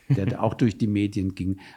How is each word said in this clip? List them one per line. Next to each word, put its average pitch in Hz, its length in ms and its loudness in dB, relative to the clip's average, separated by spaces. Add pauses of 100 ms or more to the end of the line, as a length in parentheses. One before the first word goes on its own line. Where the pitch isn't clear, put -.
der 101 160 4
da 117 140 -2
auch 107 160 0
durch 113 220 2
die 113 100 0
Medien 101 460 0
ging. 95 260 -4 (180)